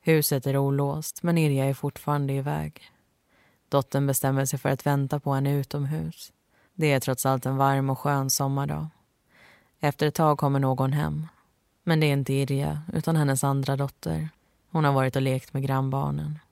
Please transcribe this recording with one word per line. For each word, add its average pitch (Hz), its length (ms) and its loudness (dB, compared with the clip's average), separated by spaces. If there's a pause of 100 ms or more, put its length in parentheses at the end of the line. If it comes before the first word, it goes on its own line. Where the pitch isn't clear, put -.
Huset 147 460 2
är 135 100 2
olåst, 139 680 -2
men 170 140 2
Irja 139 280 2
är 139 80 0
fortfarande 143 600 -2
iväg. 151 480 -6 (880)
Dottern 139 380 0
bestämmer 135 380 0
sig 135 140 -4
för 143 100 -2
att 139 160 -2
vänta 139 340 0
på 139 140 -2
henne 139 200 0
utomhus. 147 800 -6 (400)
Det 156 180 2
är 135 80 4
trots 131 260 -2
allt 131 200 2
en 135 120 -2
varm 135 320 2
och 135 100 -2
skön 139 300 -2
sommardag. 139 580 -2 (920)
Efter 147 280 0
ett 147 80 -2
tag 151 220 4
kommer 139 220 2
någon 131 340 2
hem. 151 340 -2 (560)
Men 160 160 2
det 156 60 4
är 147 80 4
inte 139 200 0
Irja, 139 480 -2 (120)
utan 160 220 0
hennes 139 280 2
andra 139 320 0
dotter. 156 540 -4 (420)
Hon 156 140 2
har 139 80 4
varit 131 220 2
och 135 60 2
lekt 131 320 -2
med 135 100 -4
grannbarnen. 143 760 -2 (120)